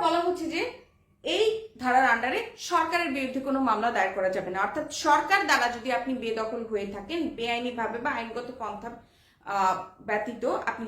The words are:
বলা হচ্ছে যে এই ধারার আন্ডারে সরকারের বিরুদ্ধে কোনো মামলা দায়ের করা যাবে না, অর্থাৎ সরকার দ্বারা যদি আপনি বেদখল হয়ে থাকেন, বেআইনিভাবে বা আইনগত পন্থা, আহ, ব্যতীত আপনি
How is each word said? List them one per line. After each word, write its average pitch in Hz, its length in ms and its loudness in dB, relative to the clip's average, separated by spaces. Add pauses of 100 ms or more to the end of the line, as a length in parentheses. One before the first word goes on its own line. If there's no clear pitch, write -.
বলা 339 160 4
হচ্ছে 349 340 0
যে 339 60 0 (760)
এই 427 80 4 (380)
ধারার 254 320 6
আন্ডারে 254 260 0 (300)
সরকারের 339 460 2
বিরুদ্ধে 262 240 -2
কোনো 269 180 0 (100)
মামলা 220 220 2
দায়ের 190 240 2
করা 190 220 2
যাবে 180 140 -4
না, - 160 -4
অর্থাৎ 302 200 -4 (180)
সরকার 302 440 6
দ্বারা 254 180 4 (100)
যদি 233 120 -6 (100)
আপনি 262 160 -2
বেদখল 226 560 -4
হয়ে 202 240 -2
থাকেন, 208 260 -6 (160)
বেআইনিভাবে 233 680 -4
বা 294 60 0
আইনগত 240 380 -6 (120)
পন্থা, 220 300 -8 (640)
আহ, 185 240 4 (300)
ব্যতীত 226 380 -2 (260)
আপনি 226 180 -6